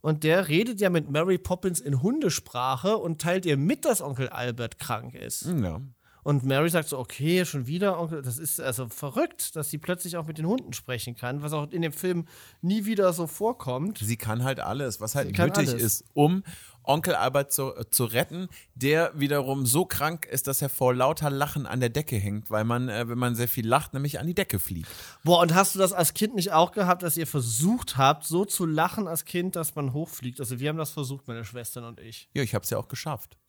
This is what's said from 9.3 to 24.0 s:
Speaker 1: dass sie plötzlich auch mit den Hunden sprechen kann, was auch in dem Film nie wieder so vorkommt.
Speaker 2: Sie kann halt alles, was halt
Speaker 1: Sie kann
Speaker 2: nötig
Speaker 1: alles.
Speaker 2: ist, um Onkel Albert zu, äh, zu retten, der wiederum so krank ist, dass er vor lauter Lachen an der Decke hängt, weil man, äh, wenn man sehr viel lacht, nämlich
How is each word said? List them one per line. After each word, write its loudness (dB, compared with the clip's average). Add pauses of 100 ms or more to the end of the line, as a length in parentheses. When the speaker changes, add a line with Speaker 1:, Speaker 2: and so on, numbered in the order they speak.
Speaker 1:
dass -6
sie -6
plötzlich -6
auch -6
mit -10
den -2
Hunden 0
sprechen -6
kann, -6
was -6
auch -4
in -2
dem -2
Film -2 (360)
nie 0
wieder 4
so -2
vorkommt. -4
Speaker 2:
Sie -2
kann -2
halt -2
alles, -4
was -6
halt 0
Speaker 1:
Sie -6
kann 4
Speaker 2:
nötig 2
Speaker 1:
alles. -2
Speaker 2:
ist, 0
um 4 (400)
Onkel 2
Albert 0
zu, -2
äh, -8
zu 4
retten, -2 (260)
der 4
wiederum 2
so 4
krank -2
ist, -2
dass 0
er 0
vor 4
lauter 2
Lachen -2
an -2
der 2
Decke -2
hängt, -2
weil 2
man, 0
äh, -4
wenn -4
man 2
sehr 0
viel -2
lacht, 2
nämlich -4